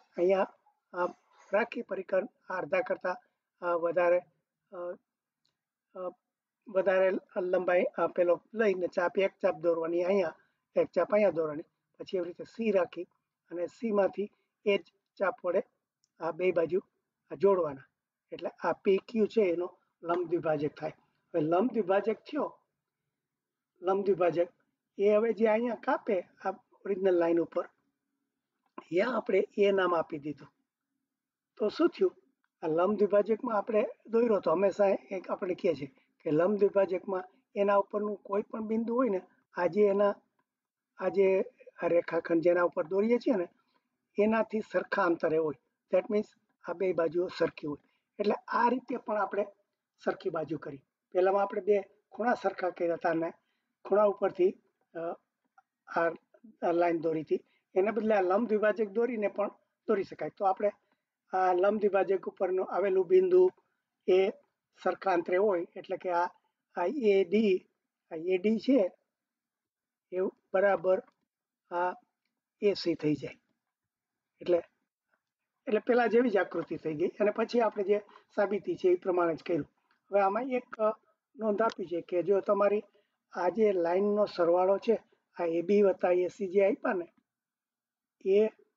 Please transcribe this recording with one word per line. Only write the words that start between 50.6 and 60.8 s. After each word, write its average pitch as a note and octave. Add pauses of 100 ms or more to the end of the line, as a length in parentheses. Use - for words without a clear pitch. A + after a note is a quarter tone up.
પહેલામાં F#3+
આપણે G3+
બે G3 (260)
ખૂણા A#3
સરખા F#3+
કર્યા E3+
હતા E3+
અને E3 (520)
ખૂણા G#3
ઉપરથી, F#3+ (340)
અ, E3+ (880)
આ, E3+ (540)
આ F3+
લાઇન E3+
દોરી D#3
હતી, F3+ (300)
એને G3
બદલે G#3+
આ G3+
લંબ F#3+
દ્વિભાજક G#3+
દોરીને A3
પણ G3+ (400)
દોરી G3
શકાય. D3+
તો -
આપણે G3+ (600)